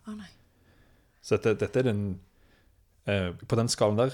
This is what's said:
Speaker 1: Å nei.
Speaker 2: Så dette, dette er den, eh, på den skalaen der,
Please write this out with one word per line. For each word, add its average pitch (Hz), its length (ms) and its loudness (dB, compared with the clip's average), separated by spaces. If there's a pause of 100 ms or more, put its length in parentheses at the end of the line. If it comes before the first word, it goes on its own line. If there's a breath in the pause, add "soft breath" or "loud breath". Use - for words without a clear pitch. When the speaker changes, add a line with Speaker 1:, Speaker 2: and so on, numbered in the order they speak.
Speaker 1:
Å 214 100 -10
nei. 202 120 -16 (920 soft breath)
Speaker 2:
Så - 160 0
dette, 110 220 2
dette 113 200 0
er 131 40 4
den, 101 360 0 (840 soft breath)
eh, 95 280 0
på - 220 -6
den 113 140 2
skalaen 107 280 2
der, 127 160 2